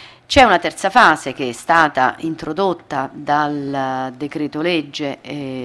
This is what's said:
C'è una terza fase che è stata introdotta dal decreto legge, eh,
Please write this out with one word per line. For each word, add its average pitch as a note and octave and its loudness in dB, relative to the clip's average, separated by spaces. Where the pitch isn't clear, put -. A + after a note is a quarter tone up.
C'è C#4 6
una G3 6
terza - -2
fase E3 4
che C3 -4
è A#2 -6
stata C#3+ 2
introdotta D#3+ -4
dal C#3 -4
decreto D3 -6
legge, D3+ -4
eh, C3+ -10